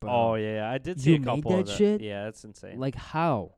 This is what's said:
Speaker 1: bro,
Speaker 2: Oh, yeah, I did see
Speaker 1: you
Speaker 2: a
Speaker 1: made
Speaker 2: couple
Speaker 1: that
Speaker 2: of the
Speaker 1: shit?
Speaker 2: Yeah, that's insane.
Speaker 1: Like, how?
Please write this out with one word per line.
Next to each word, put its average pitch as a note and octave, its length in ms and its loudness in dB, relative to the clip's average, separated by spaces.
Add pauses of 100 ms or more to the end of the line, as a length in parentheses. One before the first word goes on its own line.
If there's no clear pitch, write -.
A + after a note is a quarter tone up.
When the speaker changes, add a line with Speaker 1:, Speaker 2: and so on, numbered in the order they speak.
Speaker 1:
bro, G#2+ 100 -6
Speaker 2:
Oh, A#2 260 4
yeah, G#2+ 340 -2
I C3+ 80 -2
did D3+ 220 -8
see C#3 100 4
Speaker 1:
you D#3+ 60 8
Speaker 2:
a - 20 4
Speaker 1:
made C3+ 80 -2
Speaker 2:
couple A#2+ 260 -2
Speaker 1:
that F#3 80 4
Speaker 2:
of F#3+ 60 -2
the - 100 -6
Speaker 1:
shit? G#3 240 4
Speaker 2:
Yeah, G2+ 240 -6
that's A2 200 -12
insane. F#2+ 360 -16
Speaker 1:
Like, C3 140 -2
how? D3+ 640 -2